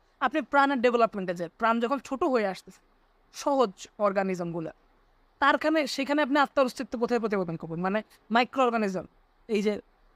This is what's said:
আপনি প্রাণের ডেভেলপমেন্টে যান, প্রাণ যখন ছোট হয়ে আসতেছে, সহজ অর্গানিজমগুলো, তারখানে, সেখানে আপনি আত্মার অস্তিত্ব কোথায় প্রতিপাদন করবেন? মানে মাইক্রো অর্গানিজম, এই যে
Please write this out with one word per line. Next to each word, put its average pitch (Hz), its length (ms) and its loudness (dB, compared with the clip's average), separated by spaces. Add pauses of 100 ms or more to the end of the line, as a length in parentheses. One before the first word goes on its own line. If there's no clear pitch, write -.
(200)
আপনি 285 200 0
প্রাণের 277 400 2
ডেভেলপমেন্টে 220 540 0
যান, 170 140 -6 (100)
প্রাণ 233 220 2
যখন 240 180 -2
ছোট 262 240 -6
হয়ে 254 240 2
আসতেছে, - 340 -10 (520)
সহজ 262 560 0 (100)
অর্গানিজমগুলো, 185 720 -2 (680)
তারখানে, 302 480 2
সেখানে 277 360 -2
আপনি 277 160 2
আত্মার 277 280 2
অস্তিত্ব 240 320 -8
কোথায় 233 220 0
প্রতিপাদন 190 360 -2
করবেন? 165 240 -10
মানে 190 220 -2 (280)
মাইক্রো 247 320 2
অর্গানিজম, 214 420 0 (440)
এই 214 140 0
যে 208 180 -2 (360)